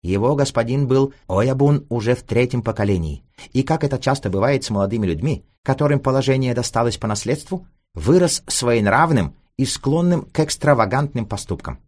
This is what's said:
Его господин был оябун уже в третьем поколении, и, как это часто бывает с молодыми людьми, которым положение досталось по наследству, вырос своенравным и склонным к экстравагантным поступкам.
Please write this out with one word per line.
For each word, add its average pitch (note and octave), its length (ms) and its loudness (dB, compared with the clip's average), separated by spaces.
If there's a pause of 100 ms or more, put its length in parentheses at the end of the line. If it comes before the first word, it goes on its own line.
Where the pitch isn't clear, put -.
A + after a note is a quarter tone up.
Его G2+ 320 0
господин C3+ 520 0
был C3+ 260 2 (140)
оябун C3 640 2
уже A#2 240 0
в - 100 -4
третьем B2 380 0
поколении, F#2+ 640 -2 (280)
и, C3 120 0
как D#3+ 200 0
это C#3 140 -2
часто C3+ 320 -2
бывает A#2 340 0
с - 60 -10
молодыми G2+ 380 0
людьми, E2 380 -2 (180)
которым C#3+ 360 0
положение C3 540 0
досталось A#2 440 -2
по A2+ 100 -6
наследству, C3 580 -6 (280)
вырос D3+ 540 2
своенравным A#2 880 2 (220)
и C3+ 80 0
склонным E3+ 580 0
к - 160 -4
экстравагантным C3 840 0
поступкам. E2 640 -8